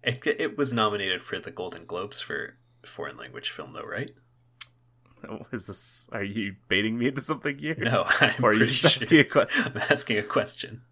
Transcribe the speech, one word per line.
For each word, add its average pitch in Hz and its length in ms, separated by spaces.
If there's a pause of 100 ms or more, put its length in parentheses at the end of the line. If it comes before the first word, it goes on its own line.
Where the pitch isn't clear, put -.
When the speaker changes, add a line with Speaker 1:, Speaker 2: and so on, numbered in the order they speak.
Speaker 1:
It, 123 240
it 151 300
was 135 160
nominated 104 500
for - 160
the 95 120
Golden 90 340
Globes - 380
for - 340 (300)
foreign 71 320
language 62 320
film, - 240
though, 73 100
right? - 280 (1160)
Speaker 2:
Oh, 113 120 (120)
is 104 140
this, - 460
are 104 120
you 98 300 (140)
baiting 107 280
me 120 120
into 139 120
something 143 380
here? 151 200
Speaker 1:
No, 113 340
<laughs> - 80
I'm 127 220
Speaker 2:
Or 117 80
are - 40
you 110 60
Speaker 1:
pretty 117 120
Speaker 2:
just 139 220
Speaker 1:
sure. - 100
Speaker 2:
asking 160 160
a 139 40
que- - 260
Speaker 1:
<laughs> 262 160
I'm 123 100 (140)
asking 123 280
a 104 40
question. - 680